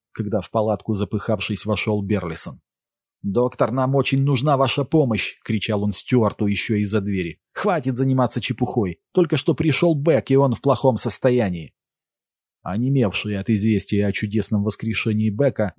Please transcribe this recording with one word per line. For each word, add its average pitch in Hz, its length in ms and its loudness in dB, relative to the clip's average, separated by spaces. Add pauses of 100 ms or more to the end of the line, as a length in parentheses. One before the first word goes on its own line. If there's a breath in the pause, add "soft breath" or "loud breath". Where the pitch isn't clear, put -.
(120)
когда 101 300 -4
в - 80 -12
палатку, 110 460 -2
запыхавшись, 104 720 -2
вошел 104 340 -2
Берлисон. 87 540 -4 (640)
"Доктор, 107 500 0
нам 131 220 0
очень 135 300 2
нужна 139 340 2
ваша 135 280 0
помощь!" — 127 580 0
кричал 107 400 -2
он 104 80 0
Стюарту 107 560 2
еще 101 300 -2
из-за 104 220 0
двери. 95 380 -4 (160)
"Хватит 135 420 -2
заниматься 131 460 0
чепухой! 113 600 -2 (120)
Только 170 240 2
что 151 160 0
пришел 160 400 2
Бек, 143 380 0
и 135 40 4
он 135 200 4
в - 60 -10
плохом 131 360 2
состоянии!" 104 800 0 (960)
Онемевший 110 640 0
от 95 120 -6
известия 104 580 2
о 101 40 0
чудесном 104 520 -2
воскрешении 107 640 -2
Бека, 107 500 0